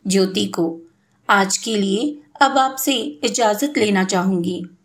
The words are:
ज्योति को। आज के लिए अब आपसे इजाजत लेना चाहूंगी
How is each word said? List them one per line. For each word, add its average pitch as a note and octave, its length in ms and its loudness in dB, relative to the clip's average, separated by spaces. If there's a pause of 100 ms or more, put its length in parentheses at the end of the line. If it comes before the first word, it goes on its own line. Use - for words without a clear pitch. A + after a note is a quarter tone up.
ज्योति F#3+ 380 0
को। E3 340 -4 (500)
आज G3 280 2
के A3+ 200 -4
लिए G#3 400 -2 (240)
अब C4+ 160 4
आपसे C4 380 0 (280)
इजाजत A3+ 540 0
लेना G3+ 260 2
चाहूंगी F3+ 640 -2 (200)